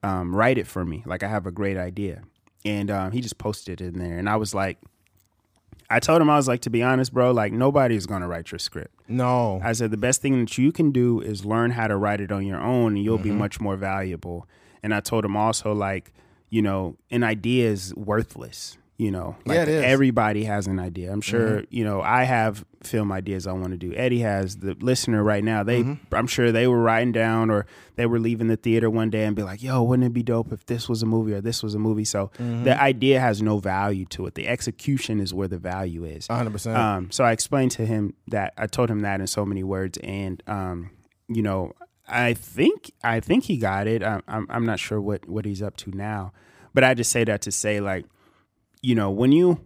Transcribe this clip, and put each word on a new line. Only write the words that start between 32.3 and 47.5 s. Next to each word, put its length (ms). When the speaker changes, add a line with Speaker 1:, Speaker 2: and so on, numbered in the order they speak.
Speaker 2:
Mm-hmm. 240
Speaker 1:
the 180
idea 380
has 200
no 180
value 480
to 200
it. 80
The 140
execution 720
is 120
where 140
the 120
value 460
is. 240
Speaker 2:
A 60
hundred 200
percent. 220
Speaker 1:
Um, 360
so 100
I 80
explained 420
to 140
him 280
that, 320
I 80
told 240
him 120
that 180
in 80
so 180
many 160
words. 400
And, 460
um, 420
you 140
know, 300
I 260
think, 560
I 160
think 240
he 120
got 300
it. 160
I, 240
I'm, 240
I'm 160
not 140
sure 200
what, 280
what 160
he's 180
up 160
to 140
now, 400
but 80
I 120
just 180
say 120
that 180
to 100